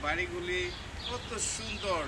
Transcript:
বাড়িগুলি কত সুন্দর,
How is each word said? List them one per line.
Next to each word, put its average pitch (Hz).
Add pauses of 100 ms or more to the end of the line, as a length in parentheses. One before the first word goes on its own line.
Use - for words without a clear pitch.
বাড়িগুলি 175 (400)
কত 233
সুন্দর, 202